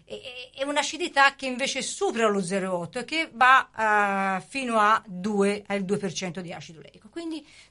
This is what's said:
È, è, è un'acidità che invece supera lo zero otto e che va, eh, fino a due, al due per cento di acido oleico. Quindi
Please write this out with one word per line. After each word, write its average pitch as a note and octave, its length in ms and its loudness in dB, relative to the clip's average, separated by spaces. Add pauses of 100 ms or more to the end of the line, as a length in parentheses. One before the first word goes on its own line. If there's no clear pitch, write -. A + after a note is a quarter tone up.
È, - 100 -16
è, B3 460 -16
è C4+ 40 -4
un'acidità C#4+ 720 2
che C4+ 100 -8
invece B3+ 360 -4
supera A#3 460 0
lo G3+ 160 2
zero F#3 340 -2
otto E3+ 220 -6
e A#3+ 60 -8
che D#4+ 280 -4
va, G#3+ 1040 4
eh, F3+ 80 -8
fino B3 320 -4
a G#3 300 4
due, G3+ 600 0
al G3+ 160 -2
due G3 140 -2
per F#3+ 140 -6
cento F#3 300 -8
di E3+ 100 -12
acido D#3+ 280 -14
oleico. - 300 -20
Quindi D#4+ 360 -10 (260)